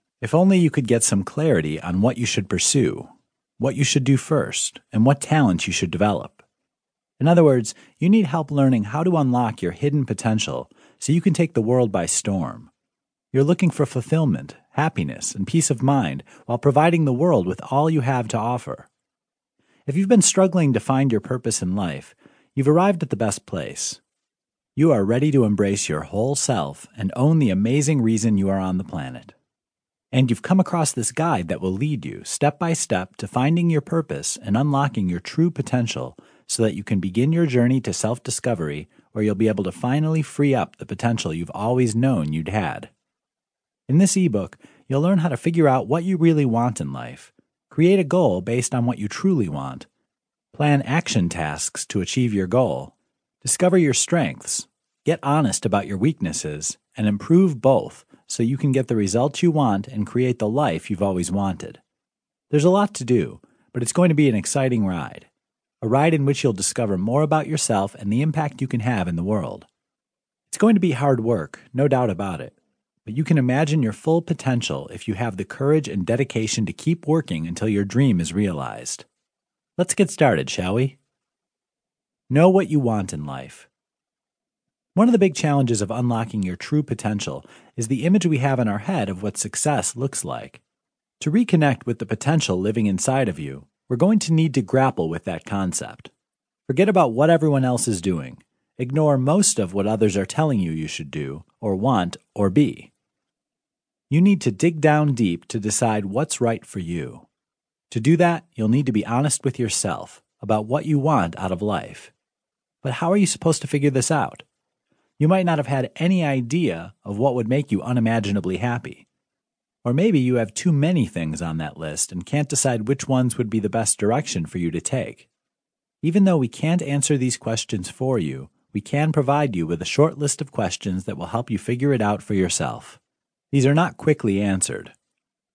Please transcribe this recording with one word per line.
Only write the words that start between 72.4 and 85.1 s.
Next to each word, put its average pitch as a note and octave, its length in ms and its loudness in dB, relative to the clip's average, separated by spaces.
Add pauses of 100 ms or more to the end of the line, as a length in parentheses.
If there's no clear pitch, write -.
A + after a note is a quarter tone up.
it, - 160 -16 (480)
but G#2+ 100 -8
you D3+ 80 0
can D#3 140 2
imagine C#3+ 460 2
your G#2+ 100 -2
full E3 300 0
potential B2 640 -4
if - 200 -14
you A2 60 -2
have G#2 240 -4
the F#2+ 80 -6
courage D3 420 0
and G2 160 -4
dedication A2+ 640 -2
to - 80 -6
keep - 320 -4
working A#2+ 400 -2
until F2 240 -4
your G2+ 160 0
dream A#2 340 2
is D#2+ 140 -4
realized. D#2+ 720 -4 (720)
Let's F3 160 0
get G3 160 2
started, F2 400 2
shall F2+ 240 -4
we? C3 240 -2 (1300)
Know D#3 220 6
what F#3+ 220 2
you D3+ 80 4
want A2 340 -2
in D2 100 -8
life. C2+ 460 -14 (1300)
One G#3+ 120 6
of B3 40 4